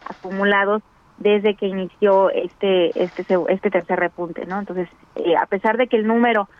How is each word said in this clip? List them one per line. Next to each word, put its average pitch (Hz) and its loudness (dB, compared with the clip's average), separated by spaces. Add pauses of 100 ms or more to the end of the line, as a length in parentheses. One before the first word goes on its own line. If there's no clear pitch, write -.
acumulados 202 0 (360)
desde 208 2
que 202 -4
inició 190 2
este, 185 0
este 180 -6
seg-, 180 0
este 190 -2
tercer 180 0
repunte, 175 -6
¿no? 185 -6
Entonces, 180 -6 (280)
eh, 165 0
a - 2
pesar 214 -2
de 240 0
que 233 2
el 214 0
número, 233 2 (120)